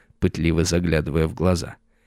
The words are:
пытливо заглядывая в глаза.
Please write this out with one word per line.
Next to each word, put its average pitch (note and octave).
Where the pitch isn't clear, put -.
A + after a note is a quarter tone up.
пытливо E2
заглядывая D#2+
в D#2+
глаза. F2